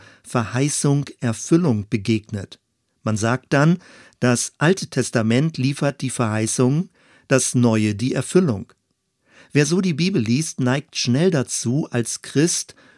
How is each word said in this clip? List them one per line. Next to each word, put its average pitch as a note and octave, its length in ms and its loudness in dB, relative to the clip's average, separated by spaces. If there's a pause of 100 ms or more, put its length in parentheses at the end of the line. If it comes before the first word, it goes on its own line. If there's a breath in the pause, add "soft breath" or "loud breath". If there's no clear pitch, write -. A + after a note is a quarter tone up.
(240 loud breath)
Verheißung, C#3 800 0 (160)
Erfüllung B2 680 0
begegnet. G#2 680 -4 (460)
Man A2 120 0
sagt A2+ 360 -2
dann, D#3 260 4 (400 loud breath)
das B2 400 0
Alte E3+ 300 0
Testament B2+ 680 0
liefert C#3+ 440 -2
die C3 100 -4
Verheißung, B2 800 0 (400 soft breath)
das C3 260 0
Neue A2 400 2
die A#2 180 -4
Erfüllung. C3 600 -2 (800 soft breath)
Wer D3 120 4
so E3+ 160 0
die F3+ 140 0
Bibel F3 260 0
liest, A#2+ 380 -2
neigt C3+ 380 -2
schnell C#3+ 340 2
dazu, C3 600 -2
als A#2+ 300 -4
Christ - 520 -2 (240 soft breath)